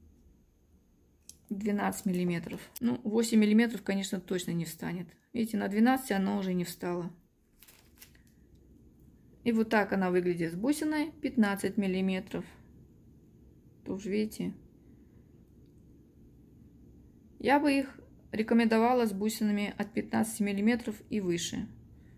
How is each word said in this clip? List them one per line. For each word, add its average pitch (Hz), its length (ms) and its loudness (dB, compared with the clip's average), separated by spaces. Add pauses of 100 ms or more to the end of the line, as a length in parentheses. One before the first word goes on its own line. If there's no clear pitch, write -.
(1500)
двенадцать 202 560 -2
миллиметров. 180 560 -2 (200)
Ну, 240 240 -2
восемь 226 340 2
миллиметров, 214 440 4
конечно, 196 380 -2
точно 180 300 -4
не 170 160 -2
встанет. 170 400 -8 (260)
Видите, 226 240 -2
на 202 120 0
двенадцати 226 440 4
оно 196 260 0
уже 190 140 -2
не 180 120 0
встало. 175 460 -6 (2250)
И 233 80 2
вот 220 180 2
так 208 220 4
она 190 180 2
выглядит 175 420 0
с 175 40 -8
бусиной 302 560 0
пятнадцать 202 680 0
миллиметров. 190 680 -2 (1400)
Тоже 185 260 -8
видите. 208 440 -2 (2750)
Я 277 180 4
бы 294 140 2
их 269 260 -2 (320)
рекомендовала 226 760 4
с 208 60 -2
бусинами 208 640 -2
от 202 160 -6
пятнадцати 214 520 -2
миллиметров 208 500 0 (160)
и 214 100 -2
выше. 175 460 -2 (520)